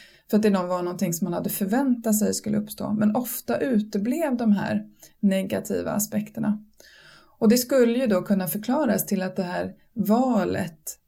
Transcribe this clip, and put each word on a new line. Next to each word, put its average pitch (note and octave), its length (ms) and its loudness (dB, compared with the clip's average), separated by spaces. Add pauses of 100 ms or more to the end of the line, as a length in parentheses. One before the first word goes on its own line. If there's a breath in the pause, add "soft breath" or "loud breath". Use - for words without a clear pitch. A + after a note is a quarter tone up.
(300 loud breath)
För G#3+ 80 4
att G#3 60 2
det G#3+ 60 4
var F3+ 340 0
någonting F3+ 300 -2
som G3 120 -4
man E3+ 80 -2
hade E3+ 160 -2
förväntat A#3 680 0
sig G3 160 0
skulle G#3 240 -4
uppstå. - 360 -6
Men G#3+ 220 2
ofta - 420 -4
uteblev B3 800 0
de A3+ 140 2
här A2 340 0 (340 loud breath)
negativa F#3+ 720 -2
aspekterna. G#3+ 720 -4 (760 loud breath)
Och A3 120 4
det B3+ 80 8
skulle B3 420 4
ju C4+ 80 0
då C4+ 140 2
kunna F#3 260 0
förklaras A#3 580 0
till F#3 160 -2
att F#3 140 -6
det F#3+ 80 -2
här F3 300 -6 (200 soft breath)
valet G3 1040 0 (100)